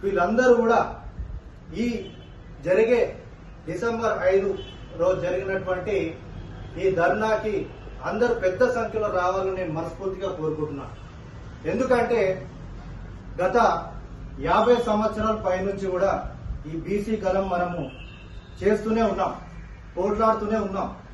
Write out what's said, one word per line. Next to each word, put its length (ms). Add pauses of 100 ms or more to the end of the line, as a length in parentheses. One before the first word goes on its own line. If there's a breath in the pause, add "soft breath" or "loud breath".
వీళ్ళందరూ 520
కూడా 460 (720)
ఈ 300 (600)
జరిగే 560 (460)
డిసెంబర్ 560
ఐదు 340 (380)
రోజు 260
జరిగినటువంటి 960 (600)
ఈ 140
ధర్నాకి 760 (340)
అందరూ 300
పెద్ద 380
సంఖ్యలో 400
రావాలని 440
నేను 180
మనస్ఫూర్తిగా 580
కోరుకుంటున్నాను. 640 (720)
ఎందుకంటే 800 (920)
గత 460 (520)
యాభై 360
సంవత్సరాల 600
పైనుంచి 560
కూడా 440 (380)
ఈ 40
బీసీ 400
గలం 320
మనము 420 (720)
చేస్తూనే 380
ఉన్నాం, 340 (600)
పోట్లాడుతూనే 600
ఉన్నాం. 380 (180)